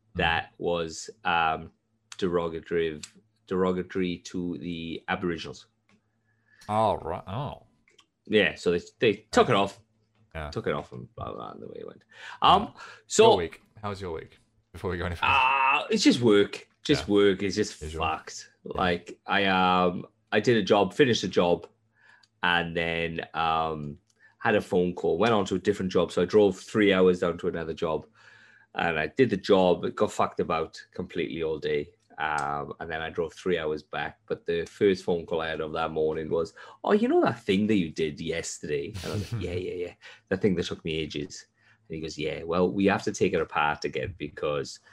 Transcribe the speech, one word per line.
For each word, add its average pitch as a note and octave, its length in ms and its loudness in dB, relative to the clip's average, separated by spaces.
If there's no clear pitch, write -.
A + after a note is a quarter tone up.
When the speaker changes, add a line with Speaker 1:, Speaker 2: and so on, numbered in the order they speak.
Speaker 1:
Hmm. F#2 60 -4
Speaker 2:
that E2 380 0
was, E2+ 520 -4
um, E2 480 0
derogatory, E2 840 -2
derogatory F#2 800 -2
to F2 320 -6
the E2 500 -8
Aboriginals. E2+ 600 -6
Speaker 1:
Oh, G#2+ 300 2
right. E2+ 300 -8
Oh. A2 360 -8
Speaker 2:
Yeah, F#2+ 300 4
so - 160 0
they, F2 100 0
they A2+ 140 6
took A#3 180 4
it A#2+ 60 4
off. G2+ 240 2
Speaker 1:
Yeah. D#2 160 -8
Speaker 2:
Took D2 180 -8
it E2 60 0
off D2 180 -8
and B1 240 -14
blah, G1+ 180 -10
blah, G1+ 180 -12
and - 100 -18
the - 60 -14
way G1+ 120 -18
it G1+ 80 -14
went. - 140 -18
Speaker 1:
Yeah. - 120 6
Speaker 2:
Um, G#3 180 0
so - 220 8
Speaker 1:
Your G2+ 80 6
week. E2+ 240 -6
How G#2 80 -6
was G2 120 -8
your F2+ 100 -6
week? - 260 -10
Before - 180 -6
we F2 60 -2
go F2 80 -4
any E2+ 100 -4
further. - 160 0
Speaker 2:
Uh, C3+ 580 2
it's A3 140 2
just - 160 6
work. G#2 480 4
Just E2+ 240 0
Speaker 1:
Yeah. G2+ 60 0
Speaker 2:
work. G2+ 300 6
It's F#2+ 120 -2
just G#2 260 -2
Speaker 1:
Usual. D#2+ 240 -6
Speaker 2:
fucked. - 440 -6
Speaker 1:
Yeah. - 100 -10
Speaker 2:
Like, F2+ 420 -2
I, G2 180 0
um, F#2 600 2
I A2 80 2
did A#2+ 160 4
a G#2 60 0
job, F#2+ 300 4
finished B2 300 4
a G2 60 -4
job, F2 380 2
and F2 320 0
then, E2 580 -2
um, D#2+ 640 -2
had A2+ 160 2
a G2 60 2
phone F2+ 320 0
call, E2 240 0
went A2+ 160 4
on G2+ 100 4
to G2 120 -2
a F2+ 40 0
different F#2+ 320 -2
job. F2 200 2
So - 100 0
I F2+ 40 2
drove G2+ 340 4
three G2+ 340 2
hours F#2 260 4
down F2 200 -2
to - 80 -6
another D#2+ 260 -6
job, D#2 320 -4
and E2 240 0
I D#2 80 0
did A#2+ 240 2
the G2+ 60 2
job, F#2 580 4
got G#2 160 0
fucked - 280 -2
about E2 400 -4
completely F2 480 -6
all D#2 160 -4
day. D2 320 -4
Um, D2 600 -4
and E2 100 -10
then D#2+ 120 -6
I D#2+ 80 -6
drove D#2+ 240 -6
three F2+ 240 -2
hours D#2 240 -4
back. D2+ 460 -8
But - 180 -6
the E2+ 200 -2
first G2 380 2
phone E2+ 220 -2
call E2 160 -2
I D#2+ 80 -4
had D#2+ 120 -4
of D#2 120 -6
that D#2+ 180 -2
morning D#2 380 -2
was, E2 240 0
"Oh, - 100 0
you G#3+ 140 4
know E4+ 140 4
that - 200 0
thing - 260 2
that A2 80 4
you E2+ 140 0
did D#2 320 -4
yesterday?" D#2 720 -6
And F2 80 -6
I D#2+ 40 -4
was G2+ 180 -6
like, A2 80 -6
Speaker 1:
<laughs> F2 60 -6
Speaker 2:
"Yeah, F2+ 60 -6
yeah, F2+ 200 -6
yeah. - 60 -18
That F#2 140 -2
thing G2+ 120 4
that E2 120 0
took - 180 -10
me E2 80 -4
ages." D2 540 -6
And E2 60 -10
he D#2 60 -8
goes, D#2+ 160 -8
"Yeah, D2+ 260 -6
well, F2 280 2
we G2 140 2
have G2+ 180 2
to G#2+ 80 -4
take F#2+ 220 0
it E2 80 2
apart D2+ 420 -2
again, C#2+ 360 -6
because D2 600 -6